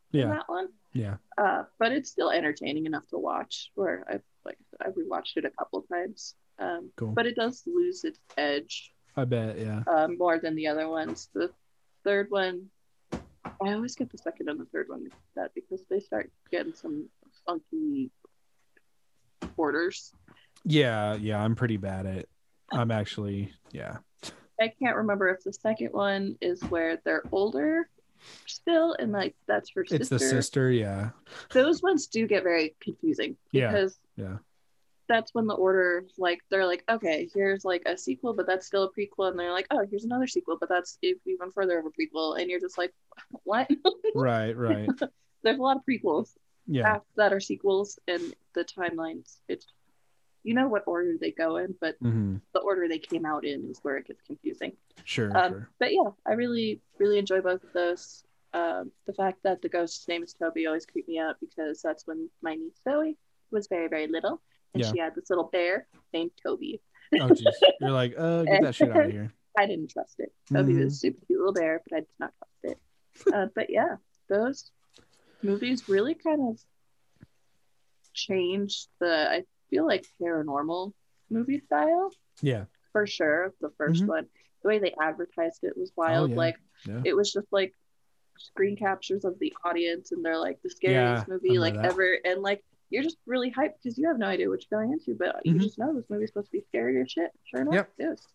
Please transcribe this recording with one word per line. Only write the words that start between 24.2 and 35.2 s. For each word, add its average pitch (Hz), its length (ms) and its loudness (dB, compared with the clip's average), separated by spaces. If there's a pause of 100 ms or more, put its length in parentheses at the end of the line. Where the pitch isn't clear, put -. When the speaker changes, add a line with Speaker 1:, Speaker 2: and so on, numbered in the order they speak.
Speaker 1:
I 220 200 0
can't 240 160 0
remember 202 320 2
if 185 140 0
the 196 100 -6
second 220 400 -2
one 196 480 0
is 180 240 -2
where 165 400 -2
they're 160 280 0
older 269 560 0 (580)
still, 330 520 2
and, 226 120 -2
like, 202 240 -2 (140)
that's - 260 0
her 190 80 0
Speaker 2:
It's - 80 -4 (180)
the 131 100 2
Speaker 1:
sister. 131 100 4
Speaker 2:
sister, 131 420 2
yeah. 107 400 2 (420)
Speaker 1:
Those 285 300 6
ones 359 240 2
do 226 220 0
get 196 160 4
very 165 360 2
confusing - 560 -2 (140)
Speaker 2:
Yeah, 127 220 4
Speaker 1:
because 190 260 2 (180)
Speaker 2:
yeah. 98 200 -8 (720)
Speaker 1:
that's 226 260 0